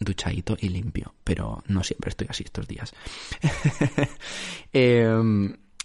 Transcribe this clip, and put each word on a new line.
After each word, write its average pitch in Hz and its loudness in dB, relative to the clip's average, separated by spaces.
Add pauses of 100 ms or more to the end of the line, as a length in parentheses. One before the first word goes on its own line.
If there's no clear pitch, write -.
duchadito 98 -2
y 101 -2
limpio. - -4
Pero - -2
no 95 2
siempre - -4
estoy - -6
así - -8
estos - -8
días. - -10 (480)
<laughs> - -2
Em, 113 6 (300)